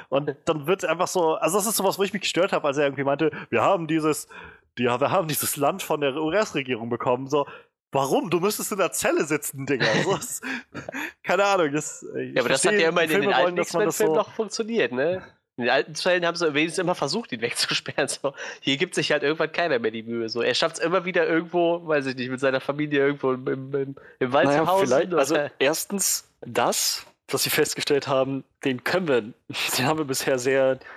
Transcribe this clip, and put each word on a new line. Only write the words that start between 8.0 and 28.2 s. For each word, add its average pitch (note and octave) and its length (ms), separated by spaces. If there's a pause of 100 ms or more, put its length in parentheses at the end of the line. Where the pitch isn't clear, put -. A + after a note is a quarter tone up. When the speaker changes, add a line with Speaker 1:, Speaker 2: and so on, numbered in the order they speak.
Speaker 1:
Du F3 80
müsstest G3+ 320
in G3+ 80
der E3 140
Zelle C4+ 320
sitzen, C#3 420
Digga. C#3 180 (180)
So, F#3 120
das, - 260 (400)
<laughs> - 420
keine F#3+ 220
Ahnung. F#3+ 260
Das, - 320 (140)
ich C3 160
Speaker 2:
Ja, C3+ 80
aber A#2+ 80
das C3+ 160
hat F#3 80
Speaker 1:
verstehe, G3+ 80
Speaker 2:
ja E3 80
immerhin E3 220
in D#3 60
Speaker 1:
Filme - 100
Speaker 2:
den G3 80
Speaker 1:
wollen, - 100
Speaker 2:
alten F3 120
Speaker 1:
dass E3+ 160
man G#3 120
das D#3+ 100
Speaker 2:
X-Men-Filmen D#3+ 200
Speaker 1:
so G3+ 140
Speaker 2:
noch - 60
funktioniert, G#3+ 560
ne? D#3+ 300 (360)
In B2 60
den A#2+ 80
alten D3+ 240
Fällen F3+ 300
haben E3+ 100
sie E3+ 180
wenigstens D#3 300
immer F3 120
versucht, E3 360
ihn A#2+ 80
<laughs> - 20
wegzusperren, - 680
so. - 240 (260)
Hier C3+ 160
gibt F3+ 180
sich D#3+ 200
halt D3 100
irgendwann D#3 300
keiner D#3+ 260
mehr A#2 120
die A2+ 120
Mühe, A#2 240
so. A2+ 140
Er A#2+ 120
schafft's D#3+ 260
immer E3+ 260
wieder F3 200
irgendwo, E3+ 640
weiß D3 200
ich B2+ 100
nicht, B2+ 120
mit B2+ 120
seiner C3+ 180
Familie D3 400
irgendwo C#3 320
im, B2+ 160
im, C3+ 260
im, C#3 220 (240)
im B2+ 140
Wald C#3+ 140
Speaker 3:
Naja, D3 180
Speaker 2:
zu - 20
Hause, F#3+ 180
Speaker 3:
vielleicht, C#3+ 280
Speaker 2:
oder? D#3+ 60
Speaker 3:
also C#3+ 180 (200)
erstens - 720 (140)
das, - 640 (220)
dass - 160
sie C#3 60
festgestellt D3 600
haben, C3+ 340 (220)